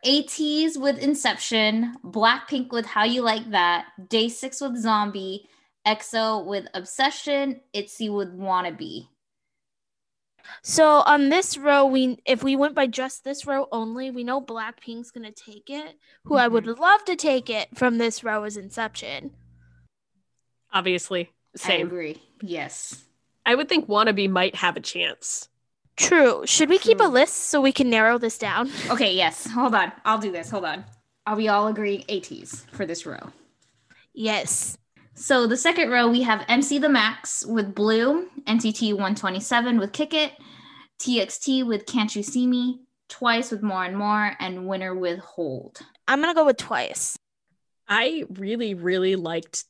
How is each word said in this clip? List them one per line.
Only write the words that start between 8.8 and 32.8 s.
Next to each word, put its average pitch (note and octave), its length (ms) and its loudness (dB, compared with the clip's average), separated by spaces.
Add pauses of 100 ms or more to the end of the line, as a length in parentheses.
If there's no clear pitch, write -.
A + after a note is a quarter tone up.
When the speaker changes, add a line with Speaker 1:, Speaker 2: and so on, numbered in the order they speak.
Speaker 2:
So D4+ 420 6
on C#4+ 240 6
this E4+ 300 0
row, C#4+ 260 4
we, C4 400 2
if B3 180 0
we C4+ 140 0
went C#4+ 180 2
by C#4 120 2
just B3+ 360 -6
this C#4+ 240 -10
row C#4 240 -2
only, A#3 400 -6
we B3 140 -8
know B3+ 160 -2
Blackpink's A#3 720 -12
gonna A3+ 200 -18
take G#3+ 380 -20
it. D4+ 280 -12 (280)
Who D4+ 120 2
I A#3+ 120 6
would A3+ 160 2
Speaker 1:
Mm-hmm. A#3 160 -6
Speaker 2:
love G4+ 240 6
to F4+ 120 -2
take C4+ 340 0
it A3 240 -4
from A#3+ 240 2
this A#3 260 -2
row G#3+ 200 -2
is G#3 120 -10
Inception. G#3+ 760 -10 (1400)
Speaker 3:
Obviously, F3+ 580 -2 (240)
same. F3 280 -2
Speaker 1:
I - 20 -2
agree. E3+ 380 -8 (180)
Yes. E3 640 -10 (400)
Speaker 3:
I A#3 100 4
would C#4+ 140 0
think E4+ 200 0
Wannabe G#3 420 2
might F#3 240 0
have F3 240 0
a - 20 -8
chance. - 680 -8 (460)
Speaker 2:
True. D4 500 6
Should D#4 240 4
we F#4+ 80 8
keep A4 200 6
a A4 60 6
Speaker 1:
True. D#4+ 80 4
Speaker 2:
list B3+ 220 4
so - 260 0
we C4+ 120 6
can C4 180 2
narrow A3+ 260 6
this A#3 220 -4
down? A3 320 -2 (100)
<laughs> - 100 -6
Speaker 1:
Okay, A3+ 240 2
yes. F3+ 360 0
Hold A#3+ 240 0
on. F#3 180 2 (140)
I'll A3 120 2
do G#3 140 -4
this. E3 160 -10
Hold G3 160 -6
on. F3+ 180 -6 (440)
Are G#3 100 -2
we G#3+ 120 0
all G#3 200 4
agreeing G#3 400 -4
A G3 120 -4
Ts - 520 -16
for G3 140 -6